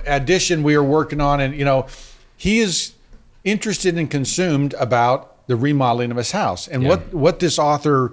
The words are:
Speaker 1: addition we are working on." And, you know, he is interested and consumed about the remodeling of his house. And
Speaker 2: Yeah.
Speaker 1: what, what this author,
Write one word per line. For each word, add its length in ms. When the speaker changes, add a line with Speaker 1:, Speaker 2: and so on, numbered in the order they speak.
Speaker 1:
addition 560
we 140
are 80
working 360
on." 200
And, 140
you 100
know, 220
he 240
is 320
interested 560
and 120
consumed 640
about 760
the 80
remodeling 560
of 40
his 140
house. 380
And 160
Speaker 2:
Yeah. 60
Speaker 1:
what, 220
what 280
this 180
author, 540